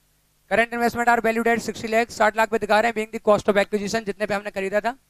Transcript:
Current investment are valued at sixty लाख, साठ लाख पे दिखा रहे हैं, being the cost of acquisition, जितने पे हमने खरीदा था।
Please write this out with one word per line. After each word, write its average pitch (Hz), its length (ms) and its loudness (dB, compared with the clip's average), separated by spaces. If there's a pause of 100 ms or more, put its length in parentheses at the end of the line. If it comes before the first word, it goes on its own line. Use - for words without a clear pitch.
(520)
Current 226 260 0
investment 233 380 2
are 233 100 0
valued 226 300 2
at 226 140 -4
sixty 220 220 -8
लाख, 226 180 2
साठ 214 280 0
लाख 220 120 2
पे 220 100 0
दिखा 208 200 2
रहे 233 120 0
हैं, 220 40 -8
being 220 220 -6
the - 120 -16
cost 202 240 4
of 202 120 2
acquisition, 208 400 -4
जितने 196 200 -6
पे 202 80 -4
हमने 202 180 -6
खरीदा 196 300 -4
था। 240 160 -4 (120)